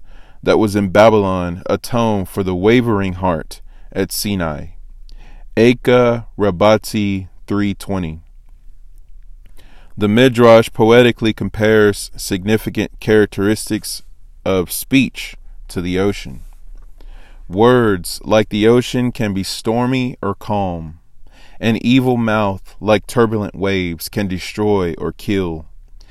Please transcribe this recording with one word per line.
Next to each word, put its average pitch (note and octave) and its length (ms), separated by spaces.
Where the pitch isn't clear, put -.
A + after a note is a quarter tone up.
that F#2 160
was G2+ 180
in G2+ 140
Babylon F#2+ 800
atone G#2+ 560
for - 160
the F#2 140
wavering G#2 580
heart F2+ 480
at F#2+ 200
Sinai." E2+ 580
Eka A#2+ 680
Rabati G2+ 920
three G2+ 300
twenty. E2 460
The G#2 120
Midrash A#2 640
poetically A#2 600
compares G#2+ 800
significant G2 840
characteristics G#2+ 1000
of F#2 260
speech - 640
to - 120
the F2+ 200
ocean. F#2+ 420
Words, G#2+ 760
like G#2+ 260
the G#2 180
ocean, B2 440
can G#2+ 220
be F#2+ 100
stormy B2 800
or G2 100
calm. F2 640
An A2 220
evil B2+ 360
mouth, G#2+ 640
like G2+ 280
turbulent A2 480
waves, F#2 540
can G#2 180
destroy F#2 720
or E2 120
kill. F2+ 540